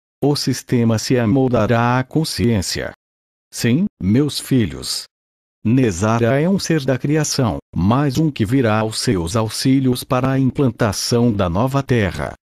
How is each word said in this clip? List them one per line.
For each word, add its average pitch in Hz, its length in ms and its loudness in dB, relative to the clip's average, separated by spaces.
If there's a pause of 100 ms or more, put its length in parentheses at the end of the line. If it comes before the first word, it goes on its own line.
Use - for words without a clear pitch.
(220)
O 143 120 2
sistema 117 640 0
se 127 200 0
amoldará 120 800 2
à 131 60 -2
consciência. 113 880 -2 (600)
Sim, 135 340 0 (160)
meus 127 380 0
filhos. 78 640 -2 (600)
Nezara 117 760 2
é 165 80 0
um 196 100 0
ser 160 260 -2
da 131 140 0
criação, 143 600 0 (160)
mais 127 440 0
um 160 120 2
que 117 140 -2
virá 110 340 2
aos 110 200 -4
seus 92 380 -2
auxílios 127 680 0
para 131 260 -2
a 135 80 0
implantação 120 920 0
da 98 160 0
nova 131 340 0
terra. 98 600 -2